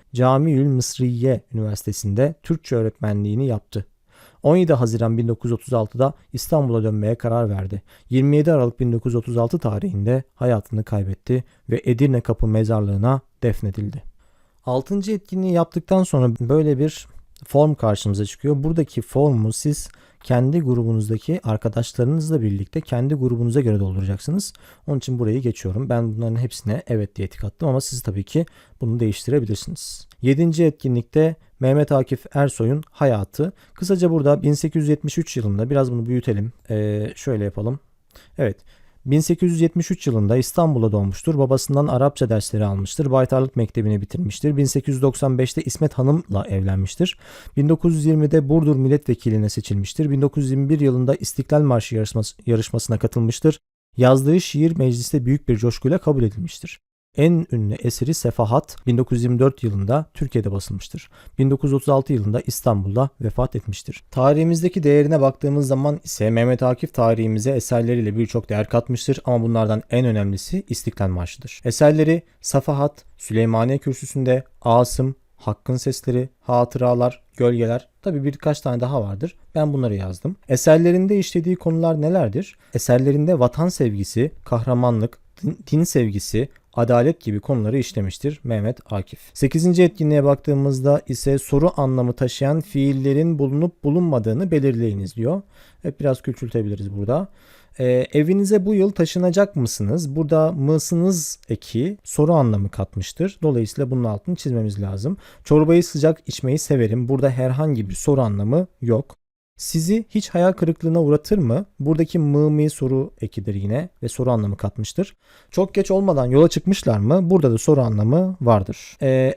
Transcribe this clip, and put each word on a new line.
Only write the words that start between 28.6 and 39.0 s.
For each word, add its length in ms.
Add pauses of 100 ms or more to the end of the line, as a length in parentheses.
bunu 200
değiştirebilirsiniz. 1080 (140)
Yedinci 420
etkinlikte 720 (240)
Mehmet 320
Akif 440
Ersoy'un 540
hayatı. 640 (220)
Kısaca 360
burada 320
bin 100
sekiz 300
yüz 60
yetmiş 300
üç 180
yılında, 340
biraz 220
bunu 140
büyütelim. 460 (180)
Ee, 440
şöyle 300
yapalım. 360 (580)
Evet. 180 (500)